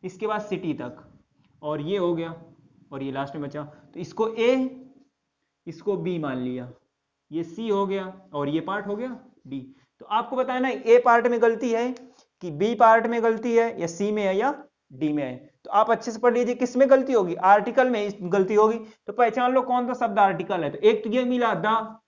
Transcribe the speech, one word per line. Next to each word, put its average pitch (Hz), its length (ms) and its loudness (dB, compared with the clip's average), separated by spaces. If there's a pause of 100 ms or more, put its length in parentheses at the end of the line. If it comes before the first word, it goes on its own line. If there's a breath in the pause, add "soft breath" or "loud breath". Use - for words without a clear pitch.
इसके 185 220 -8
बाद 208 140 -2
city 175 340 -6
तक, 123 360 -14 (520)
और 151 180 -6
ये 170 160 -4
हो 175 180 0
गया, 165 280 -8 (500)
और 135 100 -10
ये 135 100 -6
last 139 240 -6
में 147 80 -8
बचा। 147 200 -10
तो - 360 -18
इसको 220 280 -4
ए, 247 540 0 (840)
इसको 185 300 -6
B 170 220 -4
मान 139 200 -6
लिया, 123 340 -8 (600)
ये 165 120 -4
सी 214 240 -10
हो 196 180 0
गया, 190 460 -6
और 143 160 -2
ये 160 120 0
part 190 260 -6
हो 202 100 -6
गया 220 240 -10 (260)
D। 131 280 -12 (240 soft breath)
तो - 80 -20
आपको 226 300 -2
बताना 254 320 0
है - 140 -4
ए 240 160 8
part 233 280 6
में 240 160 2
गलती 226 300 2
है 240 220 0 (460 loud breath)
कि 180 100 -10
बी 190 240 0
part 226 320 6
में 233 160 -2
गलती 226 340 0
है, 226 240 0
या 170 60 -4
सी 180 260 -4
में 214 100 -2
है 190 140 0
या 233 280 -2 (280)
डी 151 200 -4
में 147 120 -2
है। 127 260 -12 (140)
तो - 60 -14
आप 202 200 2
अच्छे 233 200 -2
से 220 80 -10
पढ़ 240 160 2
लीजिए 240 200 0
किस 247 220 -4
में 254 140 4
गलती 269 220 4
होगी, 185 220 0
Article 220 560 4
में 208 160 -2
इस 202 160 -8
गलती 190 320 0
होगी। 220 240 4 (280 loud breath)
तो 202 60 -12
पहचान 247 400 2
लो 262 100 4
कौन 247 300 -2
सा 240 140 -2
शब्द 202 120 -2
article 180 460 2
है। 143 60 -2
तो - 80 -10
एक 214 260 4
तो 233 60 -4
ये 247 140 0
मिला 240 300 0
द 214 540 -2